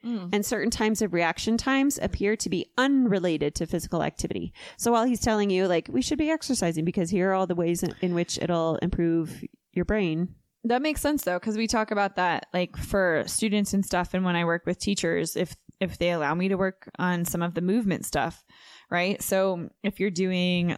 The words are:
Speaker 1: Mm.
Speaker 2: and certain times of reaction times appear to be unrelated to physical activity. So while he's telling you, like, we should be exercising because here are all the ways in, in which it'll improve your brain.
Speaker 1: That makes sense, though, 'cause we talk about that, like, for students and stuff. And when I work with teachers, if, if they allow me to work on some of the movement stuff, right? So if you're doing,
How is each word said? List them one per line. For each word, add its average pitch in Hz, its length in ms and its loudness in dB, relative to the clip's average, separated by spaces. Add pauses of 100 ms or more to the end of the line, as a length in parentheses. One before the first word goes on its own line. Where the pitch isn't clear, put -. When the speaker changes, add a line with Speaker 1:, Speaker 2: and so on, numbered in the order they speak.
Speaker 1:
Mm. 214 280 -6
Speaker 2:
and 208 120 2
certain 214 260 -2
times 214 300 0
of 185 140 0
reaction 170 420 0
times 269 460 2
appear 202 340 0
to - 140 -4
be 185 160 -2 (100)
unrelated 190 760 2
to 165 120 -4
physical 165 360 -2
activity. - 500 -4 (240)
So 233 160 2
while 226 140 4
he's 247 140 0
telling 214 280 2
you, 185 180 4
like, 175 240 0
we 254 120 0
should 277 160 -2
be 302 120 2
exercising 175 540 0
because 170 260 0
here 185 200 2
are 190 40 2
all 190 120 2
the 175 80 0
ways 170 280 0
in, 180 200 -2
in 180 120 2
which 170 280 -2
it'll 165 400 2
improve 165 600 0 (300)
your 180 140 -2
brain. 180 480 0 (300)
Speaker 1:
That 240 180 2
makes 302 180 -2
sense, 294 220 0
though, 180 180 0
'cause 214 160 -2
we 226 120 0
talk 214 240 0
about 202 240 0
that, 180 360 0
like, 175 240 -2
for 175 500 2
students 208 460 0
and 196 140 2
stuff. 180 260 -2
And 185 140 0
when 175 100 2
I 170 80 0
work 170 220 0
with - 120 -2
teachers, 170 580 -2
if, 175 200 -2 (240)
if 185 160 -4
they 175 140 0
allow 156 240 0
me 185 140 0
to 196 100 0
work 190 400 -4
on 175 260 0
some 170 160 -2
of 170 140 -2
the 170 80 -4
movement 190 420 0
stuff, 156 400 -4 (460)
right? 175 320 0
So 190 460 0 (160)
if 190 160 -4
you're 202 100 0
doing, 180 680 0